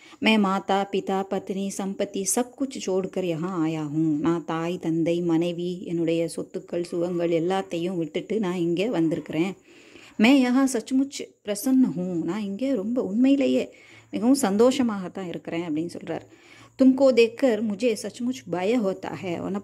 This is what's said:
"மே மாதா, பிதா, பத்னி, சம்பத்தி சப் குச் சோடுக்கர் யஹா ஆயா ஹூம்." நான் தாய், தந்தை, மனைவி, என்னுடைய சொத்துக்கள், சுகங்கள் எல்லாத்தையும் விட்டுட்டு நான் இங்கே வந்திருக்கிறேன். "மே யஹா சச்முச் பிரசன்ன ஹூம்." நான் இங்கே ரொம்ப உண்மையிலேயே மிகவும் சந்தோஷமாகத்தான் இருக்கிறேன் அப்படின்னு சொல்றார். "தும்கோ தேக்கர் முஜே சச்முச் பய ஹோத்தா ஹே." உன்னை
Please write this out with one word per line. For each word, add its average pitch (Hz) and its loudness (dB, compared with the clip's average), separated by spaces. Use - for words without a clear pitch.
"மே 220 4
மாதா, 196 0
பிதா, 190 -2
பத்னி, 196 -6
சம்பத்தி 196 -6
சப் 247 -2
குச் 262 -6
சோடுக்கர் 185 -2
யஹா 165 -2
ஆயா 160 -2
ஹூம்." 151 0
நான் 170 -2
தாய், 170 -4
தந்தை, 170 0
மனைவி, 175 -2
என்னுடைய 165 0
சொத்துக்கள், 185 -6
சுகங்கள் 170 -2
எல்லாத்தையும் 180 -2
விட்டுட்டு 170 -4
நான் 185 -2
இங்கே 175 0
வந்திருக்கிறேன். 165 -2
"மே 247 6
யஹா 247 4
சச்முச் 262 -2
பிரசன்ன 262 2
ஹூம்." 175 -2
நான் 190 -4
இங்கே 202 -4
ரொம்ப 226 -2
உண்மையிலேயே 254 2
மிகவும் 247 2
சந்தோஷமாகத்தான் 208 2
இருக்கிறேன் 165 -6
அப்படின்னு 165 -4
சொல்றார். - -8
"தும்கோ 262 6
தேக்கர் 226 4
முஜே 214 0
சச்முச் 240 -6
பய 185 0
ஹோத்தா 190 -4
ஹே." 170 -6
உன்னை 190 -6